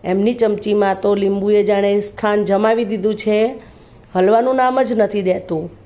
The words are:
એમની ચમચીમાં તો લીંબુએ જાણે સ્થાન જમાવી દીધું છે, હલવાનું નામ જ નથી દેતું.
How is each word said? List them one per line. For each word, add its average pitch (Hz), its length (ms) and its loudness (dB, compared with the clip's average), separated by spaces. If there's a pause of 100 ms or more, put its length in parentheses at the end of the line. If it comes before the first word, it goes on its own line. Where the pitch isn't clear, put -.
એમની 196 300 0
ચમચીમાં 208 680 0
તો 208 140 0
લીંબુએ 202 480 0
જાણે 202 380 0
સ્થાન 208 440 -2
જમાવી 220 400 0
દીધું 208 300 -2
છે, 220 400 0 (600)
હલવાનું 226 400 2
નામ 254 280 2
જ 226 100 -2
નથી 208 280 0
દેતું. 175 500 -4 (140)